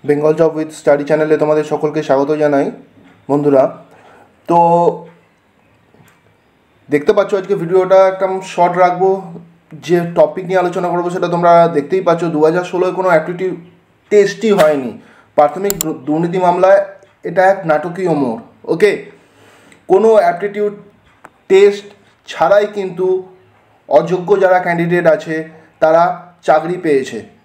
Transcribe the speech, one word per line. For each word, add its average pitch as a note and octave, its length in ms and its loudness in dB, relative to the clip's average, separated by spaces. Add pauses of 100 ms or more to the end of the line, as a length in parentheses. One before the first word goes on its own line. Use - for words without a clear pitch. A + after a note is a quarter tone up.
Bengal D3 280 0
Job D#3+ 220 0
with D#3 160 -8
Study C#3+ 340 0
চ্যানেলে D#3 320 0
তোমাদের D3+ 280 0
সকলকে D3+ 380 -4
স্বাগত C#3 280 0
জানাই, D3+ 400 0 (600)
বন্ধুরা। C#3+ 540 0 (640)
তো E3+ 100 2 (2250)
দেখতে D3 220 0
পাচ্ছ G3 220 0
আজকে F#3+ 200 -4
ভিডিওটা F#3 540 2
একদম F#3+ 320 -4
short F3 380 -2
রাখবো। F#3 440 0 (600)
যে E3+ 180 0 (140)
topic E3+ 300 0
নিয়ে F#3 140 -2
আলোচনা F3+ 300 -2
করবো F3 220 -4
সেটা F3 180 -4
তোমরা E3+ 400 4
দেখতেই D3 320 -2
পাচ্ছ, E3+ 240 0
দু D3+ 200 0
হাজার F3 200 0
ষোলোয় F#3 280 -4
কোনো F#3 160 -4
অ্যাপটিটিউড F3 480 -2 (540)
testy G#3 420 2
হয়নি। D3 380 2 (440)
প্রাথমিক F#3 440 0
দু-, D#3 280 -6
দুর্নীতি E3+ 320 -2
মামলায় F#3 420 4 (440)
এটা F3 220 -2
এক F#3+ 200 2
নাটকীয় E3+ 480 -2
মোড়। B2+ 280 -4 (220)
ওকে, F#3 260 2 (960)
কোনো G3+ 280 4
aptitude G3+ 580 0 (760)
test G3+ 360 4 (420)
ছাড়াই G3+ 480 0
কিন্তু F#3 320 -6 (840)
অযোগ্য F3 520 0
যারা F#3 180 4
candidate F3 480 -2
আছে D#3 420 -2 (320)
তারা D#3+ 220 4 (400)
চাকরি E3 340 0
পেয়েছে। C3 680 -4